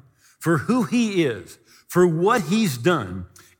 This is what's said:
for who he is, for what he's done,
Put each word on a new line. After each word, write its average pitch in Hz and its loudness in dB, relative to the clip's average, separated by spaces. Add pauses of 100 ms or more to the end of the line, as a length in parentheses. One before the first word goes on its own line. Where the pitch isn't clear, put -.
(380)
for 160 0
who 226 0
he 202 0
is, 104 -6 (300)
for 180 4
what 185 2
he's 175 0
done, 113 -2 (360)